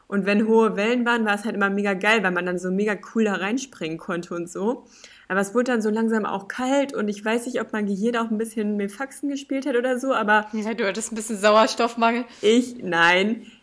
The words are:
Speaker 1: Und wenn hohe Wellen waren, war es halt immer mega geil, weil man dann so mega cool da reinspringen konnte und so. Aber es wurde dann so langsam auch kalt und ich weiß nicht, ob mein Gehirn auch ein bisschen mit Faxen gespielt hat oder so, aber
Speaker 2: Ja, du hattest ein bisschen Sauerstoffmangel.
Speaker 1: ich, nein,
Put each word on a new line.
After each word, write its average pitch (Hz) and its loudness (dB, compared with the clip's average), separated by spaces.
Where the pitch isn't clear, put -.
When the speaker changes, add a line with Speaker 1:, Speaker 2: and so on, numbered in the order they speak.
Speaker 1:
Und 196 -2
wenn 208 2
hohe 220 4
Wellen 233 0
waren, 233 0
war 208 0
es 208 -4
halt 214 -4
immer 196 0
mega 202 0
geil, 190 2
weil 185 2
man 175 -2
dann 180 -2
so 185 -4
mega 208 0
cool 226 2
da 202 0
reinspringen 180 -6
konnte 175 -6
und 175 -8
so. 208 -4
Aber 190 2
es 196 -2
wurde 247 2
dann 226 0
so 214 0
langsam 220 0
auch 196 -6
kalt 262 0
und 208 -2
ich 202 -8
weiß 233 -2
nicht, 247 -6
ob 233 -8
mein 214 -2
Gehirn 202 -2
auch 226 -2
ein 214 -2
bisschen 220 -4
mit 202 -4
Faxen 277 -8
gespielt 277 -4
hat 277 0
oder 247 0
so, 262 -2
aber 214 2
Speaker 2:
Ja, 220 -4
du 214 -2
hattest 196 -4
ein 220 -8
bisschen 220 -6
Sauerstoffmangel. 233 4
Speaker 1:
ich, 240 4
nein, 180 4